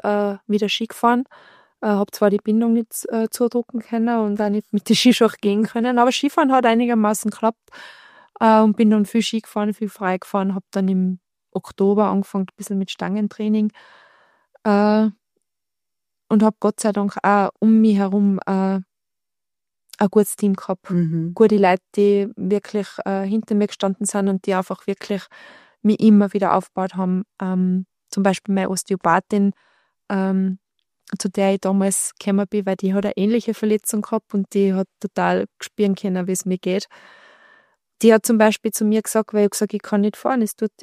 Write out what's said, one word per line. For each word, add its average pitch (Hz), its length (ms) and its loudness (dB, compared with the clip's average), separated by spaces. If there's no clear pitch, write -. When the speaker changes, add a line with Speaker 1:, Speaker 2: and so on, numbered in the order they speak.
Speaker 1:
äh, 208 340 -2
wieder 208 220 0
Ski 220 180 -6
gefahren, 240 360 0
äh, 233 60 -4
hab 202 260 0
zwar 208 160 2
die 202 80 2
Bindung 226 360 0
nicht, 226 360 -4
äh, 226 200 -4
zudrucken 240 520 -4
können 233 380 -2
und 208 220 -2
auch 208 80 -2
nicht 208 240 -4
mit 208 160 -2
den 226 60 4
Skischuhen 233 360 4
gehen 208 220 0
können, 240 360 -2
aber 240 120 4
Skifahren 285 400 0
hat 254 140 4
einigermaßen 226 680 2
geklappt, - 380 -4
äh, 220 220 6
und 214 160 4
bin 220 120 4
dann 214 160 2
viel 226 160 0
Ski 220 200 -4
gefahren, 208 320 -6
viel 208 160 -8
frei 185 280 -4
gefahren, 196 380 -4
hab 196 160 -8
dann 196 160 -2
im 185 320 -2
Oktober 202 560 0
angefangen, 196 380 -4
ein - 120 -14
bisschen 202 200 -8
mit 190 140 -4
Stangentraining, 214 800 -2
äh, 214 460 2
und 214 140 4
hab 214 160 2
Gott 214 200 -2
sei 214 120 -2
Dank 202 320 -4
auch 202 260 2
um 220 220 4
mich 220 160 4
herum, 196 480 0
äh, 190 340 -2
ein 208 100 2
gutes - 260 0
Team 196 200 0
gehabt. - 340 -8
Speaker 2:
Mhm. 165 460 -2
Speaker 1:
Gute 214 220 4
Leute, 185 260 2
die 202 400 2
wirklich, 196 520 -4
äh, 196 200 -4
hinter 214 300 -4
mir 202 120 2
gestanden 196 380 -4
sind 196 220 -2
und 190 180 -2
die 196 100 0
einfach 190 320 -6
wirklich 196 360 -6
mich 208 160 2
immer 202 340 6
wieder 196 220 0
aufgebaut 185 400 -4
haben. 185 280 -2
Ähm, 185 460 -2
zum 196 140 -2
Beispiel 196 320 -2
meine 190 140 -2
Osteopathin, 190 840 0
ähm, 190 500 -2
zu 208 100 -4
der 196 260 0
ich 196 60 -6
damals 196 580 -2
gekommen 202 300 -2
bin, 208 160 -4
weil 190 100 -2
die 190 180 -2
hat 202 120 -2
eine - 120 -6
ähnliche 214 360 0
Verletzung 214 480 -2
gehabt - 320 -8
und 196 200 -4
die 196 200 2
hat 190 140 -2
total 180 460 -2
spüren 202 340 -2
können, 185 320 -4
wie 196 40 -2
es 185 140 -6
mir 185 120 -2
geht. 185 300 -4
Die 220 120 8
hat 220 120 2
zum 226 120 2
Beispiel 214 340 2
zu - 140 -4
mir 214 160 0
gesagt, - 320 -4
weil 208 120 2
ich 202 60 0
gesagt, - 220 -4
ich 202 80 -6
kann 208 200 -2
nicht 208 160 -2
fahren, 247 240 -2
es 214 140 -4
tut, 220 160 -4